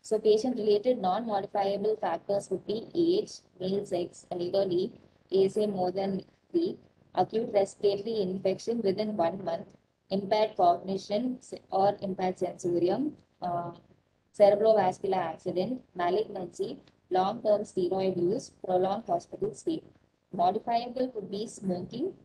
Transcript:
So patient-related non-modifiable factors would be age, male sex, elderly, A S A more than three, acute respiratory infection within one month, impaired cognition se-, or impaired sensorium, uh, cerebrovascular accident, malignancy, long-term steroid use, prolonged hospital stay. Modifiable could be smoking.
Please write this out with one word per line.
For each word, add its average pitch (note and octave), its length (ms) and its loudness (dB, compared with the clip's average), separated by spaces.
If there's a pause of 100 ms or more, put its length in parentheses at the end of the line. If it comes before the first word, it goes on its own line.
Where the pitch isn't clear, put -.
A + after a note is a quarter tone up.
So A3 180 -2
patient-related G#3+ 800 2
non-modifiable G3+ 1000 -2
factors G3 500 -2
would - 160 -4
be G#3+ 280 -6
age, F3 380 2 (260)
male G3 260 -2
sex, - 460 -4
elderly, F#3 640 0 (400)
A F#3+ 120 6
S G3 140 0
A G#3+ 80 2
more F#3 240 0
than F#3+ 320 -4 (280)
three, E4+ 280 0 (360)
acute A3 380 0
respiratory G3+ 680 0
infection F#3+ 600 -2
within G3+ 340 0
one F3 280 -2
month, E3 220 -6 (440)
impaired G#3+ 460 0
cognition G3 840 0
se-, - 200 -14 (100)
or G3 300 2
impaired F#3 380 -4
sensorium, F3+ 760 -2 (280)
uh, F3 300 -6 (680)
cerebrovascular G3+ 760 6
accident, F3+ 680 -2 (120)
malignancy, G3+ 840 -2 (320)
long-term G#3 520 2
steroid F#3+ 540 0
use, F3+ 360 0 (120)
prolonged F#3+ 420 0
hospital - 480 -4
stay. - 280 -4 (500)
Modifiable A#3 760 -2
could G3+ 200 -10
be G#3 200 -6
smoking. G#3 640 -6 (120)